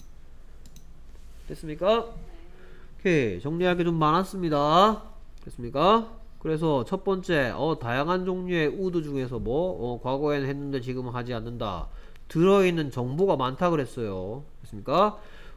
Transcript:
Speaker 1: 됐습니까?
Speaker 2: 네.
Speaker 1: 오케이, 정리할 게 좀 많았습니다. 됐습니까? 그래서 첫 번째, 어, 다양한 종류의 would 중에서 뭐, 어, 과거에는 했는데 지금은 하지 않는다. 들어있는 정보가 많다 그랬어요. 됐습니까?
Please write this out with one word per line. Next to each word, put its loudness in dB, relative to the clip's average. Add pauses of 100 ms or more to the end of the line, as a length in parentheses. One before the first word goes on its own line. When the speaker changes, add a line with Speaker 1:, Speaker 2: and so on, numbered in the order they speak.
(1500)
Speaker 1:
됐습니까? 0
Speaker 2:
네. -10 (760)
Speaker 1:
오케이, 4
정리할 2
게 2
좀 2
많았습니다. 4 (420)
됐습니까? 2 (260)
그래서 0
첫 -4
번째, 2
어, 0
다양한 0
종류의 0
would 0
중에서 -2
뭐, -2
어, -8
과거에는 0
했는데 -4
지금은 -6
하지 -4
않는다. -4 (400)
들어있는 4
정보가 2
많다 2
그랬어요. -2 (180)
됐습니까? 2 (360)